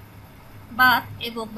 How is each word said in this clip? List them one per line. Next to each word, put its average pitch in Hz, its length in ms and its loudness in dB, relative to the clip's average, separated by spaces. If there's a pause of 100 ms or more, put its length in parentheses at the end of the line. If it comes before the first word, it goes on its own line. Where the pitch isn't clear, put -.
(800)
বাত 247 240 6 (240)
এবং 226 160 -8 (140)